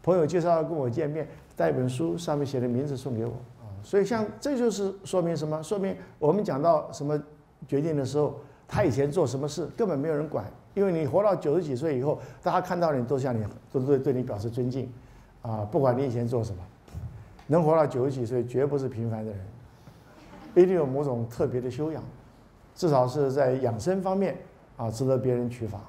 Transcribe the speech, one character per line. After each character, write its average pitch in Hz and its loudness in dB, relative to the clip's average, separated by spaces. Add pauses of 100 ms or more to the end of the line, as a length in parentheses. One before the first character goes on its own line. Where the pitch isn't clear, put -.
朋 180 4
友 165 4
介 165 2
绍 170 2
要 165 4
跟 160 -4
我 131 0
见 147 -2
面， 147 -6 (280)
带 165 2
一 156 2
本 131 2
书， 165 -2
上 165 -2
面 143 0
写 127 -2
的 123 0
名 123 0
字 143 -4
送 123 -6
给 110 -2
我。 120 -4 (300)
啊， 110 -18 (140)
所 - 2
以 196 4
像 220 0 (140)
这 285 -2
就 240 2
是 196 -2 (100)
说 185 0
明 170 0
什 151 -4
么？ 151 -4
说 202 -4
明 190 -2 (240)
我 151 4
们 202 2
讲 135 -2
到 147 4
什 - -8
么 147 0 (460)
决 143 0
定 160 0
的 139 0
时 123 -2
候， 147 2 (320)
他 - 2
以 160 4
前 139 2
做 165 4
什 131 -4
么 147 -4
事 147 -4 (100)
根 226 2
本 165 0
没 139 -2
有 160 0
人 151 -2
管， 120 -4 (280)
因 202 2
为 190 2
你 160 0
活 170 4
到 202 4
九 147 0
十 180 2
几 147 -4
岁 139 -2
以 123 0
后， 143 0 (220)
大 175 0
家 175 2
看 180 -2
到 170 4
你 127 0
都 139 0
向 131 0
你， 107 -2 (260)
都 139 0
对， 135 4
对 135 2
你 127 0
表 123 -4
示 104 -4
尊 123 -2
敬， 123 -6 (500)
啊， 110 -4
不 175 2
管 127 4
你 139 0
以 135 -2
前 117 -2
做 120 0
什 95 -4
么， 87 -10 (840)
能 165 4
活 156 4
到 160 6
九 123 0
十 143 0
几 127 -2
岁， 120 0
绝 127 2
不 143 0
是 135 -2
平 113 -4
凡 110 -4
的 110 -6
人， 101 -8 (1120)
一 180 10
定 185 2
有 160 2
某 135 -2
种 117 -2
特 156 -2
别 120 -2
的 127 -4
修 135 -4
养， 113 -8 (720)
至 180 2
少 127 6
是 139 0
在 131 4
养 123 0
生 185 0
方 190 0
面， 185 0 (380)
啊， 117 -4
值 123 -4
得 131 4
别 127 2
人 120 0
取 117 -8
法。 95 -8